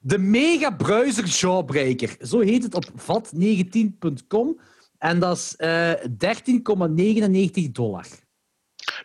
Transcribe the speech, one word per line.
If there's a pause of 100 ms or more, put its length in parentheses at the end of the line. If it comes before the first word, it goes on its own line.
De
Mega
Bruiser
Jawbreaker.
Zo
heet
het
op (100)
vat
negentien
punt
com. (380)
En
dat
is,
eh, (260)
dertien
komma
negenennegentig
dollar. (1000)